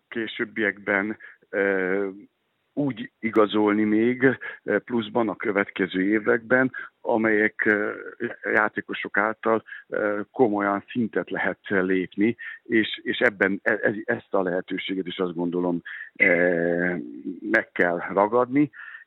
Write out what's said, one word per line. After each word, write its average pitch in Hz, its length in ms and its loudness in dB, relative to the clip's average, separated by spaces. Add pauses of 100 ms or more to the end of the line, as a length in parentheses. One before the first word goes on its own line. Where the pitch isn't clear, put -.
későbbiekben, 104 1120 -2 (320)
ö, 98 580 0 (640)
úgy 127 460 -4
igazolni 107 640 4
még, 120 540 4 (260)
ö, 104 160 0
pluszban 113 500 -2
a 90 60 -4
következő 95 640 -2
években, 117 720 2 (300)
amelyek, 110 640 2
ö, 107 260 2 (640)
játékosok 107 640 -2
által, 110 460 0 (240)
ö, 104 320 -2 (120)
komolyan 101 580 2
szintet 104 400 -4
lehet 90 380 -4
lépni, 95 680 0 (280)
és, - 400 0
és 113 160 -4
ebben 101 440 0
e-, 110 180 0
e-, 110 220 0 (120)
ezt - 180 -8
a 98 80 2
lehetőséget 92 680 -2
is 90 100 -10
azt 90 180 -2
gondolom, 87 460 0 (340)
ö, 87 800 2 (560)
meg 110 200 2
kell 87 280 2 (140)
ragadni, 123 560 2 (380)